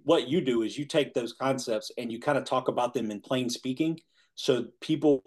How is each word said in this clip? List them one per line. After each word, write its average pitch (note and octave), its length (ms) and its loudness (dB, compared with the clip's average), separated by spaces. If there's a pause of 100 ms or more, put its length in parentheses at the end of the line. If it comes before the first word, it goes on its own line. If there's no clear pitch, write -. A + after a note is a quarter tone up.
what D3+ 240 4
you E3 120 2
do B2+ 200 2
is A2 160 -4
you C#3+ 80 -6
take C#3+ 280 0
those A#2 200 -2
concepts B2 640 -2
and A#2 140 -6
you A2+ 80 -8
kinda C3+ 220 0
talk B2+ 260 -2
about B2 260 0
them A2+ 180 -2
in G#2 100 -6
plain B2+ 280 -2
speaking. D#3+ 500 -2 (360)
So A#2+ 320 0 (140)
people D3 460 2